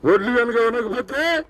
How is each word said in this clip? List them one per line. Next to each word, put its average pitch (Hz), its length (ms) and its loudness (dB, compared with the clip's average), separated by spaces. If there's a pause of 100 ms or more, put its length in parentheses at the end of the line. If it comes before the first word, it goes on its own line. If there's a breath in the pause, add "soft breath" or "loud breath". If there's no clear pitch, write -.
(120)
ఒడ్లు 202 260 2
కనుక 240 280 0
కొనకపోతే 240 580 -4 (260)